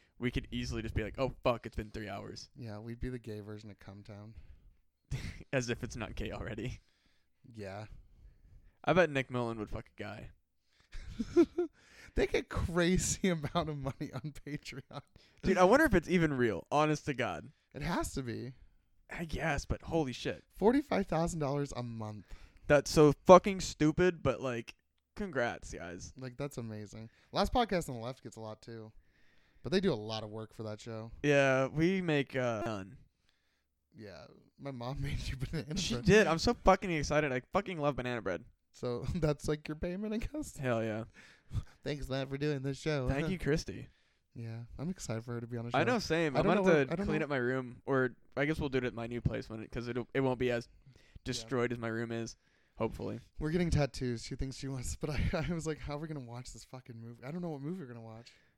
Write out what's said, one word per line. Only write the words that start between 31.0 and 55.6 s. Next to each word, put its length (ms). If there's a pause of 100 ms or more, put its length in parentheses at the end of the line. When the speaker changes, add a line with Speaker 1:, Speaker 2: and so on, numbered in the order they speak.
Speaker 1:
Yeah, 460
we 340
make, 340
uh, 300
none. 300 (1000)
Speaker 2:
Yeah, 280 (360)
my 120
mom 260
<laughs> 40
made 240
you 100
banana 420
Speaker 1:
She 180
Speaker 2:
bread. 100
Speaker 1:
did. 220
I'm 120
so 240
fucking 280
excited. 420
I 80 (120)
fucking 240
love 200
banana 240
bread. 220 (280)
Speaker 2:
So 380
<laughs> 60
that's, 340
like, 180
your 80
payment, 380
I 40
guess? 400
Speaker 1:
Hell 260
yeah. 200 (400)
Speaker 2:
<laughs> 400
Thanks, 260
Matt, 200
for 100
doing 240
this 160
show. 280
Speaker 1:
Thank 220
Speaker 2:
<laughs> 0
Speaker 1:
you, 80
Christy. 520 (440)
Speaker 2:
Yeah, 240 (220)
I'm 100
excited 340
for 100
her 80
to 40
be 120
on 80
the 60
show. 60
Speaker 1:
I 60
know, 160
same. 360
Speaker 2:
I 40
Speaker 1:
I'm 60
Speaker 2:
don't 100
Speaker 1:
gonna 120
Speaker 2:
know 60
where, 60
Speaker 1:
have 80
to 60
Speaker 2:
I 20
don't 100
Speaker 1:
clean 140
Speaker 2:
know. 60
Speaker 1:
up 40
my 80
room, 480
or 240 (260)
I 100
guess 140
we'll 100
do 100
it 60
at 100
my 100
new 160
place 300
when 100
it, 100
'cause 160
it'll, 280
it 60
won't 180
be 100
as 180 (280)
Speaker 2:
Yeah. 60 (220)
Speaker 1:
destroyed 480
as 60
my 100
room 240
is, 240 (420)
hopefully. 420 (200)
Speaker 2:
We're 120
getting 180
tattoos. 560
She 100
thinks 220
she 100
wants, 300
but 120
<laughs> 240
I, 160
I 40
was 140